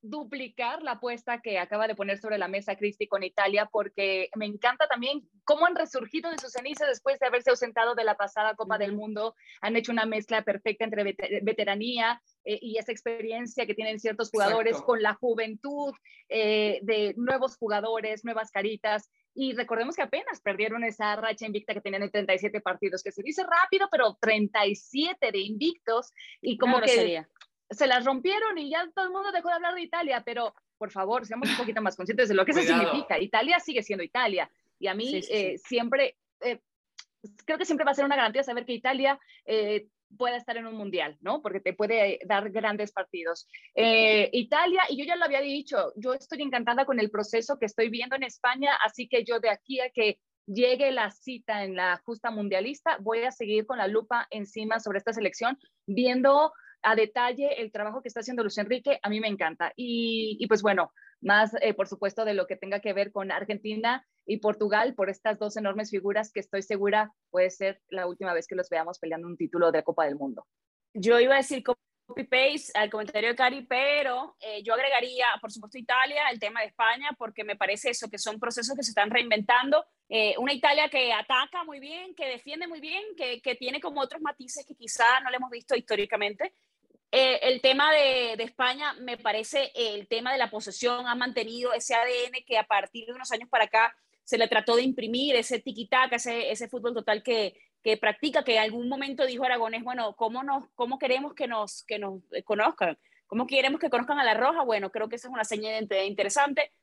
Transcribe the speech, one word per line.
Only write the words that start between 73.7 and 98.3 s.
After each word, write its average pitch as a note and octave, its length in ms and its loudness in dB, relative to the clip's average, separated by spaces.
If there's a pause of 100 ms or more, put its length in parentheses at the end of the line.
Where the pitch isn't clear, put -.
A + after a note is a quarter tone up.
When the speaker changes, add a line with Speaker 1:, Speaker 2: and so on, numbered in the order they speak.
Speaker 2:
eh, G#3 220 -8
yo A3+ 120 0
agregaría, B3+ 520 2 (140)
por G#3+ 120 -12
supuesto, G#3+ 260 -18
Italia, C4 440 2 (100)
el A#3 80 -8
tema G#3+ 200 -4
de A3 60 -2
España, A#3+ 520 0
porque G#3+ 260 -8
me G#3 120 -6
parece G#3 340 -2
eso, A#3 200 -8
que G#3 80 -12
son G#3+ 220 -6
procesos A#3 360 -4
que C#4 60 -6
se A3 80 -4
están G#3+ 200 2
reinventando. A#3+ 720 4 (240)
Eh, G#3+ 300 2
una C4 140 0
Italia D4 360 4
que B3+ 240 2
ataca C4 520 -2
muy D4 140 -14
bien, E4 380 -14
que D#4 100 -6
defiende C#4+ 400 -8
muy E4 140 -12
bien, D#4+ 220 -8 (140)
que, B3 240 -6
que B3+ 140 -2
tiene C4 260 -6
como D4 200 -6
otros C4+ 200 -4
matices C#4+ 460 -10
que C#4 80 -20
quizá A#3+ 460 4
no C4 100 -4
le B3+ 60 -2
hemos B3+ 140 -6
visto A#3+ 260 -4
históricamente. G#3 760 -2 (600)
Eh, C4 300 6
el B3+ 180 2
tema C#4 320 6
de, C4 440 4
de A3 80 -4
España, C4 500 -2
me A#3+ 220 -8
parece, A3+ 580 0
eh, A3+ 200 -2
el G3+ 140 -10
tema A#3+ 240 -2
de C4+ 60 0
la G#3+ 120 0
posesión, A#3+ 560 -4
ha A#3+ 80 0
mantenido B3 580 -2
ese A#3+ 220 -2
A A#3 100 4
D B3 220 0
N B3+ 180 -10
que A#3 140 0
a A3 60 2
partir A3 420 -2
de A#3 60 -12
unos B3+ 180 -10
años A#3+ 180 -4
para A#3 160 4
acá A3+ 320 4 (280)
se A#3 140 0
le A3+ 100 6
trató A3 280 4
de A#3+ 60 6
imprimir, B3+ 520 0
ese A#3 280 0
tiki-taka, A#3+ 540 0
ese, A#3 360 -2
ese A3 160 -6
fútbol A#3+ 260 -4
total G#3+ 300 0
que, A3 320 0 (260)
que A3 140 2
practica, B3+ 480 0